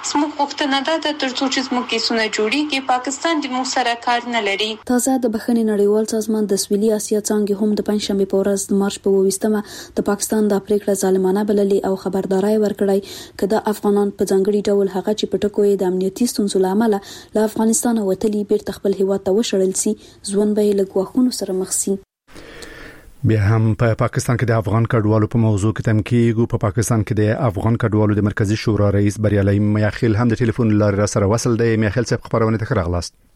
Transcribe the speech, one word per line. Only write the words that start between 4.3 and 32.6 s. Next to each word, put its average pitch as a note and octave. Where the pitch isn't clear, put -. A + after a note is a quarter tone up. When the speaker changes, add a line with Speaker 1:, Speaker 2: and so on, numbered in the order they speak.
Speaker 1:
نه A3+
لري. G3+
Speaker 2:
تازه B3
د A3
بخښنې A#3
نړیوال G#3
سازمان G#3+
د G3
سویلي G#3
اسیا G#3
څانګې G#3
هم G#3
د G3+
پنجشنبې G3+
په G3
ورځ G3
د G3
مارچ G3
په G3
اووه F#3+
ویشتمه G#3
د -
پاکستان G#3
دا G3
پریکړه G3+
ظالمانه F#3+
بللې G3
او F#3
خبرداری F#3+
ورکړی، G3
که G3+
دا -
افغانان G3+
په G3+
ځانګړي G3+
ډول G3+
هغه G#3
چې G#3
په G3
ټکو G#3
یې G3+
د F#3
امنیتي F#3
ستونزو G3+
له F#3+
امله G#3+
له G#3+
افغانستانه A3+
وتلي G#3
بیرته G#3
خپل G3
هیواد G3
ته -
وشړل F#3+
سي، G#3+
ژوند G#3
به G#3
یې G3+
له G3
ګواښونو B3
سره F#3+
مخ F#3+
سي. G3
Speaker 3:
بیا G#2+
هم A2
په A2+
پاکستان A#2
کې A#2
د A2+
افغان A2
کډوالو G#2+
په A#2
موضوع G#2+
کې -
تم G#2+
کیږو. A#2
په A#2
پاکستان A2
کې A#2+
د G#2+
افغان G2+
کډوالو G#2
د G2+
مرکزي G#2
شورا G2+
رئیس G#2
بریالي G2+
میاخیل G#2+
هم A#2
د A2
ټلیفون A2
له G#2
لارې G2+
را G2+
سره G2+
وصل A#2+
دی. A#2
میاخیل A2+
صاحب، -
خبرونه A2+
ته G#2+